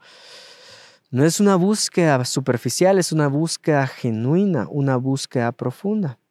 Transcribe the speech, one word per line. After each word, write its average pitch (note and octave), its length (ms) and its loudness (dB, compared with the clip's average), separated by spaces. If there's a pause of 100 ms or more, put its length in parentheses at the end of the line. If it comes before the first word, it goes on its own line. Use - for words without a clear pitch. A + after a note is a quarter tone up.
(1160)
No B2+ 100 2
es E3 140 2
una G3+ 160 4
búsqueda F3 680 2
superficial, C3+ 760 0
es E3 140 -2
una D3+ 160 0
búsqueda C#3+ 580 0
genuina, C3 840 -2
una C#3 280 0
búsqueda B2+ 560 -4
profunda. D#3+ 680 -6 (120)